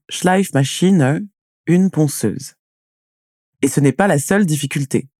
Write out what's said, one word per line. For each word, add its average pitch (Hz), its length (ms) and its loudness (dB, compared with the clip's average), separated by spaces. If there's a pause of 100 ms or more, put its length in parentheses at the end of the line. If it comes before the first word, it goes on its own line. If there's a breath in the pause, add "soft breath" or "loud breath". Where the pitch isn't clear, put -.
Schleifmaschine, 180 1200 0 (380)
une 180 240 2
ponceuse. - 640 -4 (1040)
Et 139 80 0
ce 143 120 0
n'est 147 120 4
pas 196 140 0
la 160 120 2
seule 196 280 0
difficulté. 143 640 -4 (100)